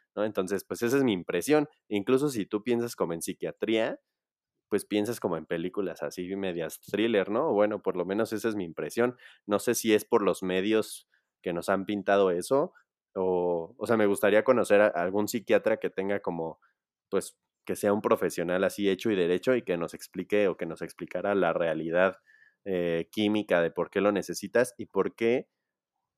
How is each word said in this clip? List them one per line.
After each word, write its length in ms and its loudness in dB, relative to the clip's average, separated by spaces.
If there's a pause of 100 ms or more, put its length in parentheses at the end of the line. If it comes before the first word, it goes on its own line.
(160)
¿no? 100 0
Entonces, 400 -2
pues 160 -8
esa 160 2
es 60 4
mi 100 4
impresión. 560 0 (180)
Incluso 420 0
si 180 -4
tú 160 -4
piensas 320 -2
como 180 -2
en 80 -6
psiquiatría, 800 -2 (720)
pues 160 0
piensas 340 -2
como 180 -2
en 80 -10
películas 580 -4
así 320 -8
medias 460 -6
thriller, 480 0
¿no? 240 0
Bueno, 300 2
por 120 -2
lo 100 -2
menos 280 -2
esa 160 -2
es 60 -2
mi 100 -4
impresión. 520 -2 (280)
No 140 2
sé 160 0
si 180 2
es 120 4
por 180 4
los 200 2
medios 640 0 (340)
que 120 -6
nos 160 -4
han 160 0
pintado 460 2
eso, 420 -2 (420)
o, 640 0
o 100 -6
sea, 100 2
me 100 4
gustaría 360 4
conocer 380 4
a 60 6
algún 400 0
psiquiatra 500 0
que 140 -6
tenga 300 -4
como, 380 -6 (500)
pues, 280 -4 (280)
que 100 -4
sea 180 2
un 80 0
profesional 640 0
así 260 0
hecho 220 0
y 40 2
derecho 400 2
y 80 0
que 140 -2
nos 160 -6
explique 540 -2
o 100 -2
que 80 -8
nos 160 -10
explicara 540 -4
la 180 2
realidad, 640 0 (480)
eh, 460 -2
química 500 2
de 100 2
por 200 -4
qué 100 0
lo 100 4
necesitas 640 -2
y 100 -12
por 280 -2
qué 340 0 (680)